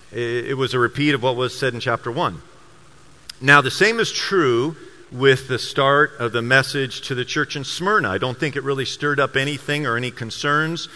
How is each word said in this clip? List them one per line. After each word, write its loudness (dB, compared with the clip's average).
it, -4
it -4
was -2
a 0
repeat 2
of -2
what 2
was -2
said 0
in -8
chapter -2
one. -4
Now, 6
the 0
same 2
is -2
true 0
with 4
the -2
start 2
of -2
the 0
message 0
to -6
the -4
church -4
in -8
Smyrna. 0
I 0
don't -4
think -4
it -4
really -2
stirred -2
up 0
anything -2
or 0
any -4
concerns. -2